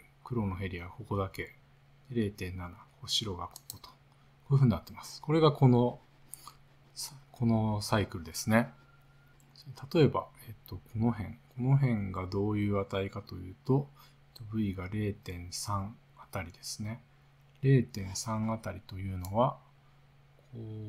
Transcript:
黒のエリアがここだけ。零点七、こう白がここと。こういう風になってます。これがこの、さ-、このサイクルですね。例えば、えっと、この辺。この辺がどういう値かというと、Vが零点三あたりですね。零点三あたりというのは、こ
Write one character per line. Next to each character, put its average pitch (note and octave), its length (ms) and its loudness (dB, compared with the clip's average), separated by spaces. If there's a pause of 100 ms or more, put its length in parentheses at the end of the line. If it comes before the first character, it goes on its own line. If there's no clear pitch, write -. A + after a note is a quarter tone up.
(240)
黒 A2+ 240 -4
の F#2 160 -4
エ F#2+ 60 -4
リ F#2 120 -8
ア F2 40 -12
が F2+ 60 -14
こ G#2+ 140 -16
こ G#2 120 -4
だ F#2+ 120 -2
け。 - 280 -12 (540)
零 A2+ 200 -2
点 F2+ 260 -8
七、 F2 180 -10
こ - 40 -20 (260)
う - 60 -10
白 G2 260 -2
が F2 120 -8
こ - 40 -20 (200)
こ - 100 -20
と。 - 80 -20
こ - 40 -20 (560)
う - 20 2
い C#3 40 8
う - 20 4
風 C3 80 6
に A#2 40 6
な E2 80 2
っ - 60 -14
て - 80 -18
ま - 100 -16
す。 - 180 -16
こ D3+ 120 -4
れ D#3+ 80 4
が D#3 120 8
こ C#3 160 6
の、 B2 300 6 (960)
さ-、 - 200 -12 (180)
こ A#2+ 140 -2
の A2 360 2
サ A2 160 2
イ F#2+ 80 2
ク - 120 -10
ル E2 60 -12
で E2 100 -12
す - 140 -6
ね。 A2+ 240 4 (1200)
例 E3 120 8
え B2 40 10
ば、 - 200 -2 (180)
え A2 60 -14
っ - 20 -18 (120)
と、 F#2+ 100 -12
こ - 60 -16 (120)
の A2+ 160 4
辺。 F#2+ 240 -4 (220)
こ B2 60 -4
の C3+ 140 6
辺 A2+ 340 2
が F#2 160 -6
ど G2+ 240 0
う G#2 80 0
い G2+ 120 0
う G2+ 100 2
値 G2 300 -2
か G2+ 120 -10
と - 140 -14
い F#2 160 -12
う - 20 -20 (100)
と、 C#3 240 2 (640)
V G#2 220 0
が F2+ 140 -6
零 G#2 240 -2
点 F2 400 -12
三 G2+ 420 -6 (240)
あ - 120 -20
た F#2 120 -6
り F2 100 -14
で - 100 -20
す - 200 -10
ね。 A2 180 -8 (600)
零 C3+ 200 6
点 F#2+ 340 -8
三 A2 360 -4
あ A2 60 -4
た F#2+ 140 -8
り F#2 140 -12
と F#2+ 120 -10
い F#2+ 140 -6
う F#2 60 -6
の F#2 180 -8
は、 C3 200 4 (960)
こ A#2+ 60 -12 (300)